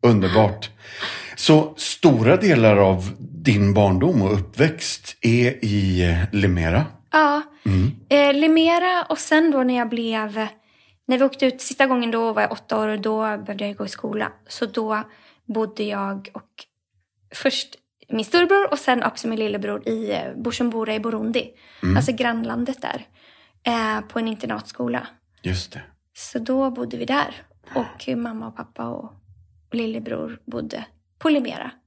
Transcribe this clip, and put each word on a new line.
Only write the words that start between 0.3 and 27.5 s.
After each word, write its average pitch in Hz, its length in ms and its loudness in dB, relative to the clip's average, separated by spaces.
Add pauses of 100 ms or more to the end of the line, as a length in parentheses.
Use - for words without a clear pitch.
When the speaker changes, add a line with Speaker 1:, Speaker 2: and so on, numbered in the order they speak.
Speaker 1:
Så 156 420 4
stora 135 600 4
delar 120 400 6
av 95 420 4
din 104 540 2
barndom 104 480 4
och 98 120 2
uppväxt - 880 -2
är 120 440 2
i, 98 440 2
eh, 85 80 2 (220)
Lemera? 90 460 2 (260)
Speaker 2:
Ja. 302 300 4 (240)
Speaker 1:
Mm. 95 260 2 (180)
Speaker 2:
Eh, 285 300 4
Lemera 330 680 2
och 311 100 -2
sen 320 320 4
då 269 120 2
när 247 140 0
jag 233 120 -2
blev 220 580 -4 (680)
när 254 60 2
vi 269 60 6
åkte 269 200 0
ut 254 160 0
sista - 240 0
gången, 240 260 0
då 226 220 -2
var 214 80 0
jag 208 100 0
åtta 220 280 -6
år 214 80 0
och 214 140 -2
då 220 180 -2
behövde 208 480 -6
jag 202 80 -8
gå 208 100 -8
i 196 40 -10
skola. 214 420 -6 (160)
Så - 180 -6
då 214 380 -4 (440)
bodde 214 360 -4
jag 196 500 -6
och - 160 -18 (840)
först - 340 -4 (420)
min 220 160 -4
storebror 359 460 4
och 285 80 -2
sen 247 240 0
också - 240 -4
min 226 120 -4
lillebror 208 480 -4
i, 220 240 -4
eh, 165 320 -6
Bujumbura 226 520 -2
i 220 40 -4
Burundi. 220 500 -4 (340)
Speaker 1:
Mm. 92 140 2
Speaker 2:
Alltså 147 140 2
grannlandet 233 680 -4
där. - 240 -8 (640)
Eh, 220 400 -2
på - 120 -6
en 226 80 -2
internatskola. 127 800 -6 (340)
Speaker 1:
Just 92 320 -6
det. - 80 -16 (340)
Speaker 2:
Så - 240 -8
då 262 320 -2
bodde 240 260 -8
vi 240 80 -6
där. 269 300 -2 (400)